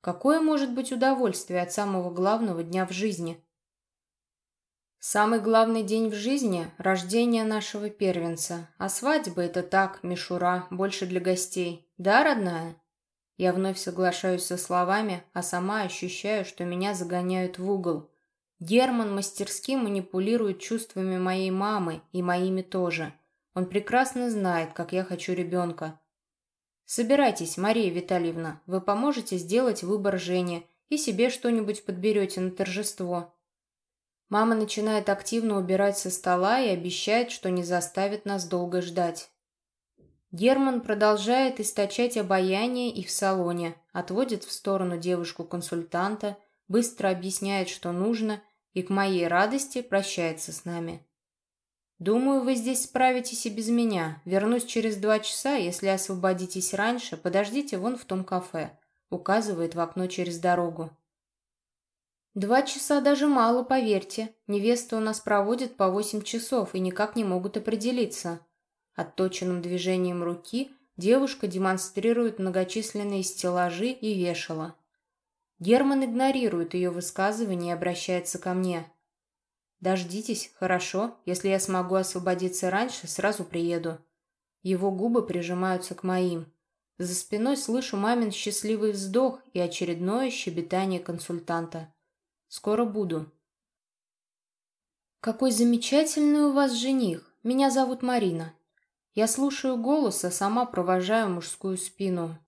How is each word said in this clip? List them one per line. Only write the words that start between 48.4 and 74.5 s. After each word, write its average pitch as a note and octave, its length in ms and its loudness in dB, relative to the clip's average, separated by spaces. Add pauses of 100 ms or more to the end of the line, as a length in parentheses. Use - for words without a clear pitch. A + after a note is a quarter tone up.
и F#3 100 -2
к F3+ 60 -6
моей F#3+ 400 2
радости A3 540 2
прощается F3 720 -2
с - 120 -12
нами. E3+ 420 -8 (920)
"Думаю, B3+ 420 4
вы B3+ 140 2
здесь B3 300 0
справитесь B3+ 600 2
и A#3 60 -2
без G#3+ 180 -4
меня. G#3+ 560 0
Вернусь G#3 400 2
через A3 320 -2
два G#3+ 240 4
часа, C#4 360 -2
если F3 320 0
освободитесь F#3 840 0
раньше, G#3+ 460 -2
подождите G#3 580 0
вон A#3 220 -2
в - 80 -16
том F#3 180 -2
кафе", F3+ 540 -6 (320)
указывает F3 640 0
в E3+ 60 -2
окно E3+ 260 -2
через F3+ 320 -4
дорогу. E3+ 520 0 (1400)
"Два G#3+ 280 2
часа C#4+ 400 0
даже C#4+ 240 4
мало, B3 360 4
поверьте. A3 720 0 (120)
Невеста A3+ 500 0
у A3 40 0
нас A3 200 -2
проводит A3 560 2
по F#3+ 140 4
восемь G#3 320 -2
часов A3+ 520 -2
и F#3 60 0
никак F#3 340 0
не A3+ 100 0
могут F#3 340 -2
определиться". G#3+ 840 -2 (540)
Отточенным F3+ 680 -2
движением F3+ 600 0
руки F3 500 -4 (240)
девушка B3 500 2
демонстрирует G3 920 0
многочисленные F#3+ 840 -2
стеллажи F3+ 640 0
и A3 260 -2
вешала. E3+ 600 -4 (840)